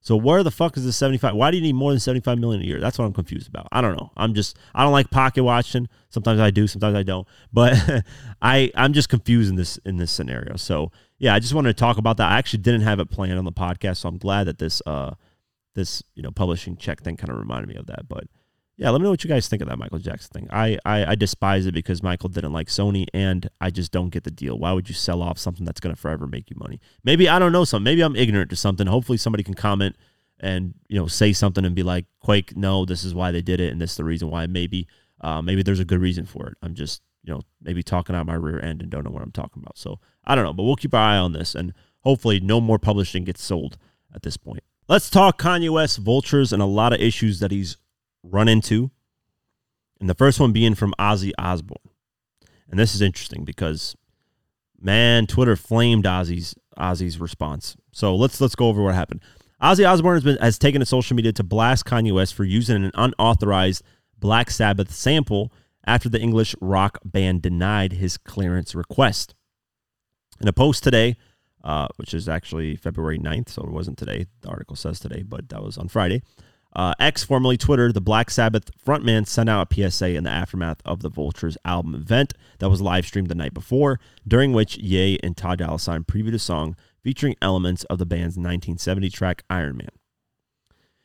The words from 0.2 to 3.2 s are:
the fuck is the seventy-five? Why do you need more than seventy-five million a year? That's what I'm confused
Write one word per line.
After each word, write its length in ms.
the 80
fuck 260
is 80
the 80
seventy-five? 400
Why 200
do 40
you 60
need 140
more 160
than 80
seventy-five 360
million 240
a 40
year? 160
That's 180
what 60
I'm 80
confused 360